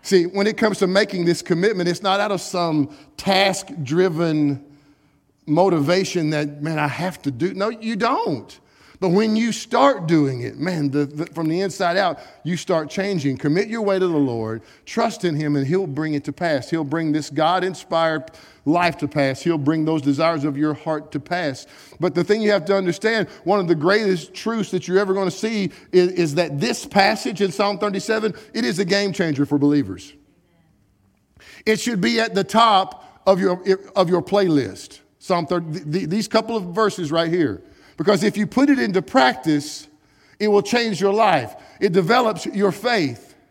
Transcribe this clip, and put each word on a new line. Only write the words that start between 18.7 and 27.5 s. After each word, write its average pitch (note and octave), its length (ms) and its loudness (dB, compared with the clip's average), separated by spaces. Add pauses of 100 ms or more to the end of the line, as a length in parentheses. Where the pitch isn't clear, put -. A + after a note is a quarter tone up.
to D3 100 -6
pass. C3+ 320 0
He'll E3 200 -2
bring D3+ 260 0
those D#3 160 0
desires D3 440 0
of C#3+ 120 -2
your D3+ 160 0
heart D3 380 -6
to D3 80 -6
pass. D#3 480 -6 (320)
But F3+ 160 0
the - 80 2
thing G#3 180 2
you G#3+ 80 2
have G3 160 2
to G3 100 2
understand, G3 520 0 (160)
one G3+ 160 2
of F3+ 80 -2
the E3 80 4
greatest F#3 580 0
truths A3 380 -4
that F#3 160 -4
you're F3+ 100 2
ever G3 160 2
gonna F#3+ 160 0
see G#3+ 400 -4 (220)
is, F3+ 220 6
is E3 200 0
that D3 260 -2
this A3+ 240 -2
passage G3+ 560 0
in G3 120 2